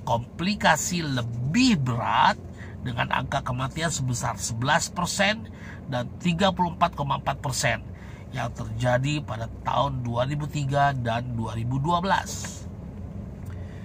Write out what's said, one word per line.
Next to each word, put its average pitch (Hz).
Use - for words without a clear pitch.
komplikasi 170
lebih 139
berat 123
dengan 127
angka 135
kematian 135
sebesar 120
sebelas 135
persen 196
dan 123
tiga 175
puluh 175
empat 170
koma 139
empat 135
persen 127
yang 123
terjadi 123
pada 113
tahun 127
dua 120
ribu 147
tiga 143
dan 120
dua 113
ribu 127
dua 170
belas. -